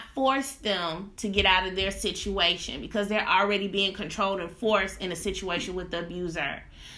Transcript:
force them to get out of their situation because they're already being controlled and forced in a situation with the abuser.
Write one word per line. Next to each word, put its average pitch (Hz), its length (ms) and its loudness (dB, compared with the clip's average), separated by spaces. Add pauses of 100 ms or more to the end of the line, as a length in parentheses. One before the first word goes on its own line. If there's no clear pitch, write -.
(160)
force 269 380 2
them 185 640 -2
to 208 120 -2
get 196 160 4
out 185 220 6
of 185 80 -4
their 190 160 2
situation 185 880 0
because 208 260 -2
they're 214 200 0
already 202 400 4
being 196 260 0
controlled 196 460 -2
and 170 100 -6
forced 196 500 2
in 185 120 -4
a 160 40 -2
situation 180 600 -4
with 175 160 -6
the 170 80 -2
abuser. 170 640 -4 (340)